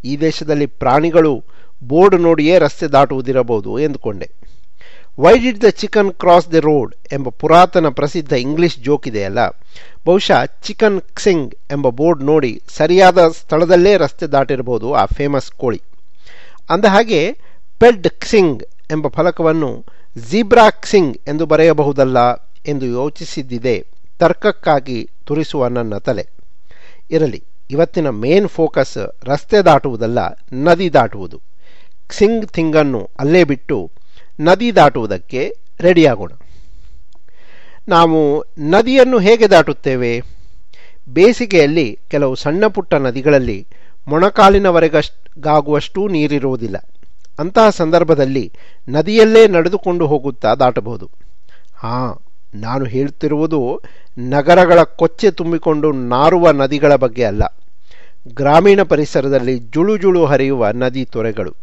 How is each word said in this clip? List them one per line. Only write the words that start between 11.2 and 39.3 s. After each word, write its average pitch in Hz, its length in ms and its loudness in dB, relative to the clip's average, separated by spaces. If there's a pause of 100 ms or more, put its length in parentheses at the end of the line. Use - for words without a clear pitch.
ಎಂಬ 143 180 0
ಬೋರ್ಡ್ 139 340 0
ನೋಡಿ 143 440 2
ಸರಿಯಾದ 175 600 4
ಸ್ಥಳದಲ್ಲೇ 175 720 2
ರಸ್ತೆ 165 300 -2
ದಾಟಿರಬಹುದು 131 680 -2
ಆ 107 120 2
ಫೇಮಸ್ 143 460 -2
ಕೋಳಿ. 117 300 -4 (880)
ಅಂದಹಾಗೆ 202 680 2 (420)
ಪೆಡ್ 214 300 6
ಕ್ಸಿಂಗ್ 175 540 0 (280)
ಎಂಬ 151 160 -4
ಫಲಕವನ್ನು 160 800 -2 (320)
ಜೀಬ್ರಾ 208 520 4
ಕ್ಸಿಂಗ್ 180 480 0 (100)
ಎಂದು 156 180 -4
ಬರೆಯಬಹುದಲ್ಲ 147 720 2 (500)
ಎಂದು 139 180 -4
ಯೋಚಿಸಿದ್ದಿದೆ 127 1000 -4 (320)
ತರ್ಕಕ್ಕಾಗಿ 156 880 0 (160)
ತುರಿಸುವ 147 420 -2
ನನ್ನ 117 300 -4
ತಲೆ. 101 300 -4 (840)
ಇರಲಿ, 156 320 -2 (260)
ಇವತ್ತಿನ 156 400 -2
ಮೇನ್ 139 380 2
ಫೋಕಸ್ 143 760 -2
ರಸ್ತೆ 147 380 0
ದಾಟುವುದಲ್ಲ, 120 580 2 (340)
ನದಿ 165 400 0
ದಾಟುವುದು. 110 480 0 (720)
ಸಿಂಗ್ 220 320 2
ಥಿಂಗನ್ನು 151 640 0 (100)
ಅಲ್ಲೇ 160 240 4
ಬಿಟ್ಟು 131 480 -4 (480)
ನದಿ 190 360 2
ದಾಟುವುದಕ್ಕೆ 131 840 0 (220)
ರೆಡಿಯಾಗೋಣ. 143 520 4 (1600)
ನಾವು 160 580 2 (120)
ನದಿಯನ್ನು 233 600 4
ಹೇಗೆ 220 280 4